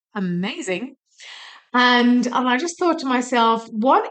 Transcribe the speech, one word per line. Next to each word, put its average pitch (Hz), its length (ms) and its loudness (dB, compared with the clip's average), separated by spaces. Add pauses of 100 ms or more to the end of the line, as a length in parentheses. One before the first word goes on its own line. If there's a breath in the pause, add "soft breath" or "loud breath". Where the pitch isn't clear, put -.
(160)
amazing. 196 800 -6 (760 loud breath)
And, 247 540 4
and 254 240 -2
I 247 80 2
just 339 220 -6
thought 330 180 0
to 262 80 -8
myself, 240 640 0
what, 269 420 2